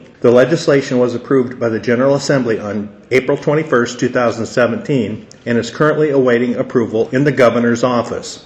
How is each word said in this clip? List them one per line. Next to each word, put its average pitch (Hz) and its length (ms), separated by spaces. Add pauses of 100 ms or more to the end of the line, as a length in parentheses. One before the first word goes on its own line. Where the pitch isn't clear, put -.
(260)
The 117 60
legislation 139 640
was 120 160
approved 120 460
by 117 80
the 110 100
General 127 380
Assembly 127 420
on 101 420 (120)
April 131 260
twenty-first, 147 640
two 127 80
thousand 113 380
seventeen, 113 800 (180)
and 120 100
is 110 140
currently 151 400
awaiting 123 460
approval 110 540
in 131 120
the 147 80
governor's 120 540
office. 117 600